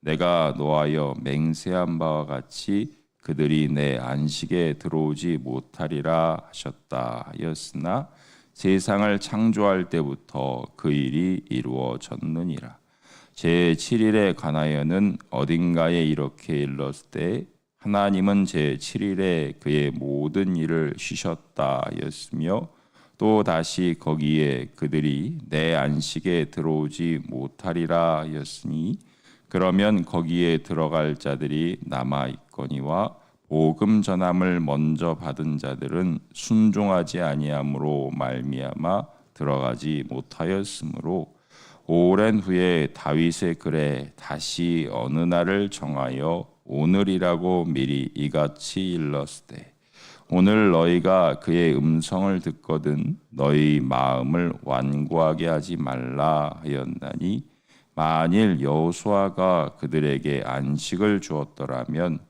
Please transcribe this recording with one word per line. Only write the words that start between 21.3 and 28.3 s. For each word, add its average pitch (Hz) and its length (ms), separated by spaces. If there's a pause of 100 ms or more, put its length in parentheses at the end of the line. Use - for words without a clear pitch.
하였으며 78 840 (500)
또 107 240
다시 82 560
거기에 76 760
그들이 76 640 (100)
내 80 260
안식에 76 760
들어오지 78 800
못하리라 82 920
하였으니 78 800 (500)